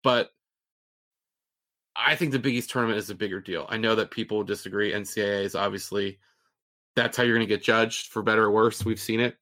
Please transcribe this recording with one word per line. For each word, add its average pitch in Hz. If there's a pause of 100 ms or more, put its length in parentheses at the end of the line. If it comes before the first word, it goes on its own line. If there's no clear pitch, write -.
but 123 (1600)
I 139
think 156
the 131
Big 123
East 120
tournament 113
is 101
a 101
bigger 95
deal. 85
I 113
know 110
that 110
people 107
disagree. 101
N 104
C -
A 104
A 101
is 98
obviously, 98 (760)
that's 120
how 123
you're 120
gonna 113
get 101
judged, 113
for 110
better 110
or 104
worse. 110
We've 110
seen 110
it. -